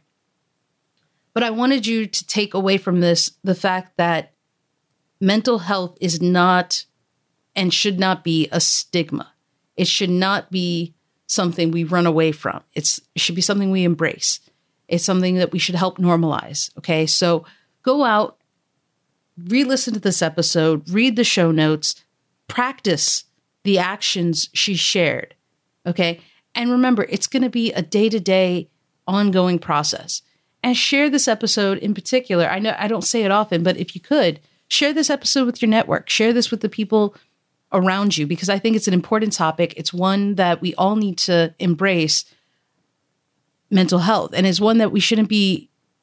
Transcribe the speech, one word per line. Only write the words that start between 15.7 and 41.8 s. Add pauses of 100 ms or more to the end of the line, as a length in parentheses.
help
normalize,
okay?
So (360)
go
out, (1000)
re-listen
to
this
episode,
read
the
show
notes, (440)
practice (400)
the
actions
she
shared, (520)
okay? (360)
And
remember,
it's
gonna
be
a
day-to-day (380)
ongoing
process. (400)
And
share
this
episode
in
particular.
I
know
I
don't
say
it
often,
but
if
you
could, (280)
share
this
episode
with
your
network.
Share
this
with
the
people (560)
around
you,
because
I
think
it's
an
important
topic.
It's
one
that
we
all
need
to
embrace, (1400)